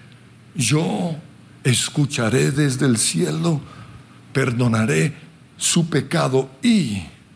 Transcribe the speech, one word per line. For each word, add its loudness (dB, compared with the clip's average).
yo -2
escucharé 0
desde 0
el 4
cielo, 0
perdonaré 0
su 0
pecado 0
y 2